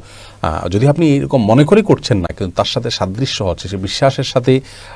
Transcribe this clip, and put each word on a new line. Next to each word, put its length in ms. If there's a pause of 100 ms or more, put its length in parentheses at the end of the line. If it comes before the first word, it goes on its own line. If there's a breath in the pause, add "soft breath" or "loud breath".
(420 loud breath)
আহ, 260
যদি 200
আপনি 280
এরকম 280
মনে 200
করে 180
করছেন 360
না, 100
কিন্তু 280
তার 80
সাথে 260
সাদৃশ্য 540
হচ্ছে, 240
সে 80
বিশ্বাসের 480
সাথে, 360 (360 loud breath)